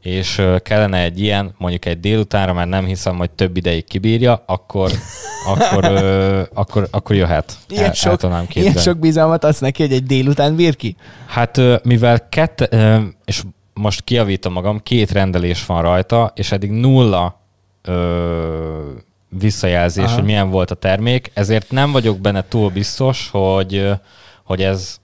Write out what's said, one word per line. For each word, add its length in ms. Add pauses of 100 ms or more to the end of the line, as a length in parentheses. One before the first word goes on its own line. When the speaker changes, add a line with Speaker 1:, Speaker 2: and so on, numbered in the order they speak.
Speaker 1:
és, 380
ö, 200
kellene 440
egy 180
ilyen, 380
mondjuk 260
egy 160
délutánra, 520
mert 160
nem 160
hiszem, 320
hogy 140
több 260
ideig 280
kibírja, 640
akkor, 440 (320)
Speaker 2:
<laughs> 320
Speaker 1:
akkor, 300
ö, 580 (120)
akkor, 360
akkor 260
jöhet. 400 (120)
Speaker 2:
Ilyen 160
Speaker 1:
El, 80
Speaker 2:
sok, 180
Speaker 1:
el 60
tudnám 220
Speaker 2:
ilyen 100
Speaker 1:
képzelni. 320
Speaker 2:
sok 180
bizalmat 460
adsz 140
neki, 240
hogy 100
egy 140
délután 500
bír 200
ki? 200 (300)
Speaker 1:
Hát, 320
ö, 240
mivel 460
kett-, 440
ö, 260 (260)
és 180 (320)
most 280
kijavítom 500
magam, 300
két 300
rendelés 540
van 160
rajta, 520
és 180
eddig 180
nulla, 720 (420)
ö, 1080 (380)
visszajelzés, 760
Speaker 2:
Aha. 100
Speaker 1:
hogy 100
milyen 260
volt 200
a 40
termék, 600
ezért 360
nem 220
vagyok 260
benne 300
túl 220
biztos, 640
hogy, 420
ö, 180 (520)
hogy 180
ez 420